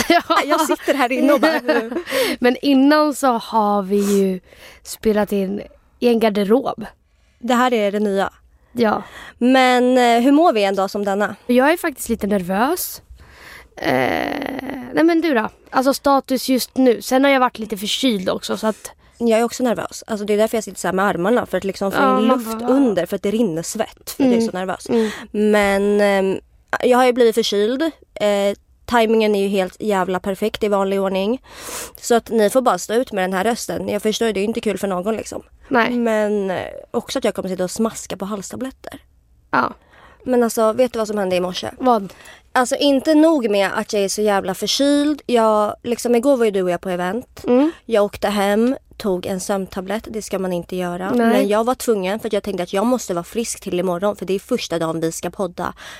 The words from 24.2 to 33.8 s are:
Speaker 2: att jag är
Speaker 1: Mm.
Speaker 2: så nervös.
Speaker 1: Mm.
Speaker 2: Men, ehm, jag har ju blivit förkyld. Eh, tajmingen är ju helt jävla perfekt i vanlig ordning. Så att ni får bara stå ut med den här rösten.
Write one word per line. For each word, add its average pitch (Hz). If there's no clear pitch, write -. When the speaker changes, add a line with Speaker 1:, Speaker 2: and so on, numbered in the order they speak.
Speaker 2:
att 262
jag -
är -
Speaker 1:
Mm. 226
Speaker 2:
så -
nervös. 185
Speaker 1:
Mm. 226
Speaker 2:
Men, 208
ehm, 196
jag 247
har 254
ju 247
blivit 233
förkyld. 220
Eh, 202
tajmingen 226
är 196
ju 202
helt 190
jävla 185
perfekt 208
i 214
vanlig 196
ordning. 196
Så -
att -
ni 214
får 262
bara 233
stå -
ut 254
med 190
den 185
här 190
rösten. 196